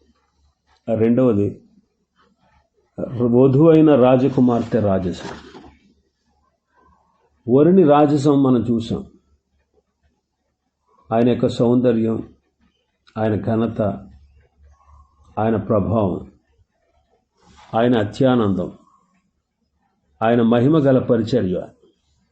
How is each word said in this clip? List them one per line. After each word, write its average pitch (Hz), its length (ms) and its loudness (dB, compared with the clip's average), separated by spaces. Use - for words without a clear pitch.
రెండవది, 113 680 -2
వధువైన 139 760 4
రాజకుమార్తె 123 840 0
రాజసం. 95 560 -4
వరుని 160 340 4
రాజసం 143 600 2
మనం 127 180 2
చూసాం. 110 440 -6
ఆయన 117 160 2
యొక్క 120 180 -2
సౌందర్యం, 117 840 -2
ఆయన 110 240 -2
ఘనత, 113 400 -4
ఆయన 110 160 -2
ప్రభావం, 101 760 -4
ఆయన 123 180 2
అత్యానందం, 104 760 -2
ఆయన 120 180 0
మహిమ 120 360 2
గల 135 220 2
పరిచర్య, 107 680 -2